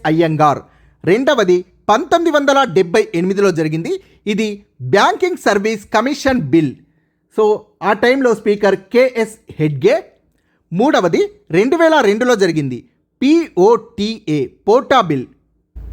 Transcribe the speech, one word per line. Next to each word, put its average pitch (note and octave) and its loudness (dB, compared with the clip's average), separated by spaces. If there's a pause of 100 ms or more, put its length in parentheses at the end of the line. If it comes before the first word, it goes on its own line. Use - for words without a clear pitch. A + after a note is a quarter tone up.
అయ్యంగార్. D#3 0 (420)
రెండవది, G3+ 0 (240)
పంతొమ్మిది D#4+ 0
వందల C#4 2
డెబ్బై F#3+ 0
ఎనిమిదిలో F#3+ 0
జరిగింది. D#3+ -4 (340)
ఇది G#3+ -2 (340)
బ్యాంకింగ్ C4+ 0
సర్వీస్ G#3 -2
కమిషన్ B3+ -2
బిల్. C#3+ 0 (640)
So, G#3+ 2 (240)
ఆ G3+ 2
టైంలో B3 0
స్పీకర్ G3+ 0 (180)
కేఎస్ A#3+ 0 (240)
హెడ్గే. D#3 0 (760)
మూడవది, A3 0 (300)
రెండు A3 0
వేల D#4+ 2
రెండులో A#3 0
జరిగింది, D#3 -2 (420)
పిఓటిఏ, A3 0 (220)
పోటా B3 2
బిల్. D3 -4 (640)